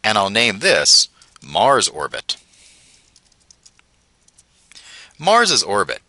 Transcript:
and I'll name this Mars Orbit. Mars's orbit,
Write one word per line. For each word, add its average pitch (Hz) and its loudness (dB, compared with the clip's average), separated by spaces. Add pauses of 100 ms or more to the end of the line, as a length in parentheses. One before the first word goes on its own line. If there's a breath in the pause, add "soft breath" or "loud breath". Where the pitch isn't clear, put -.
and 107 0
I'll 98 0
name 107 0
this 120 2 (340 soft breath)
Mars 104 0
Orbit. - -10 (2750 loud breath)
Mars's 190 2
orbit, 87 -4